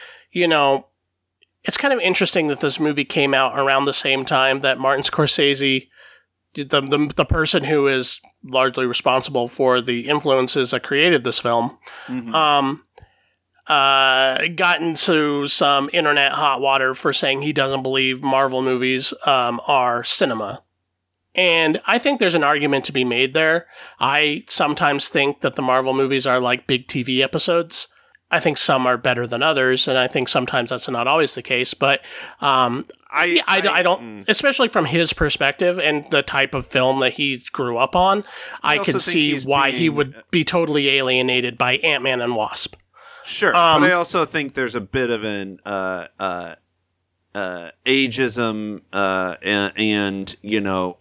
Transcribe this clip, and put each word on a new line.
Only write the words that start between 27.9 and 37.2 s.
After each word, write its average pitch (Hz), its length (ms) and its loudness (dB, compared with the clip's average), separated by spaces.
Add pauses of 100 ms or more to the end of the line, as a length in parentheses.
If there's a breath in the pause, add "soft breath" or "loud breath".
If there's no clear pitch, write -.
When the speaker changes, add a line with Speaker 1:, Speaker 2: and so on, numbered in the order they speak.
Speaker 1:
I 165 120 2
think 156 160 0
some 131 280 2
are 123 120 2
better 120 300 -2
than 120 160 -4
others, 131 440 2
and 131 100 0
I 127 100 2
think 127 200 -2
sometimes 123 440 -2
that's 123 180 -6
not 120 180 -2
always 147 280 2
the - 80 -12
case, 127 320 -2
but, 139 260 0 (400 loud breath)
um, 127 440 2 (260)
Speaker 2:
I, 156 140 0
Speaker 1:
yeah, 170 220 2
I 190 140 2
d-, 202 60 0
Speaker 2:
I, 175 100 0
Speaker 1:
I 185 60 2
don't, 175 180 0
Speaker 2:
mm. 107 260 -14
Speaker 1:
especially 262 420 2
from 175 160 0
his 160 280 0
perspective 165 640 0
and 151 320 -2
the 139 140 2
type 135 320 -2
of 127 100 -4
film 131 360 2
that 127 120 0
he 139 260 -4 (120)